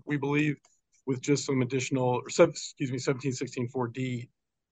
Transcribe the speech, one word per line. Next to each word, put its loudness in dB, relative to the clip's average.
we -2
believe, 0
with -2
just 2
some 2
additional, 0
or -12
sev-, 8
excuse -8
me, -4
seventeen -2
sixteen -4
four -4
D, -6